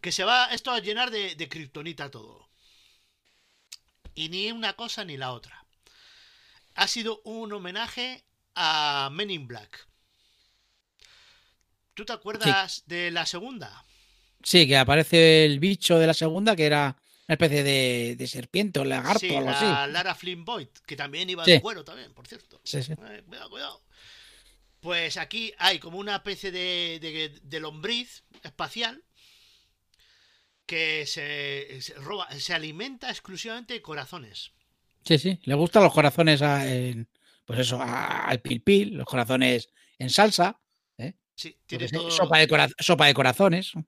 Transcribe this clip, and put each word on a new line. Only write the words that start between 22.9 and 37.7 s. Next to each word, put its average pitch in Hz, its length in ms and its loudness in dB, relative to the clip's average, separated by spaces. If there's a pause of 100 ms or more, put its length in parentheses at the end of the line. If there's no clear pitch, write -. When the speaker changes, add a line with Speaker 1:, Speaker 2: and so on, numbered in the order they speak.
Speaker 1:
Eh, 104 340 -18
cuidado, 123 240 -20
cuidado. - 320 -14 (960)
Pues 165 360 -6
aquí 214 420 -8
hay 175 200 2
como 170 200 -14
una 202 180 -6
especie 190 360 -8
de, 175 480 -6
de, 156 420 -8
de 156 180 -10
lombriz 175 640 -8 (220)
espacial 226 580 -8 (1600)
que 156 400 -2
se, 143 720 -8
se - 140 -14
roba, 170 340 -10 (100)
se 180 140 -6
alimenta 185 580 -8
exclusivamente 226 640 -12
de 220 80 -12
corazones. 143 720 -14 (520)
Speaker 2:
Sí, 156 140 4
sí, 175 260 -2
le 135 100 -2
gustan 175 300 6
los 156 100 8
corazones 151 480 4
a, 139 300 2
en, 123 360 -4 (360)
pues 117 160 -4
eso, 123 200 -2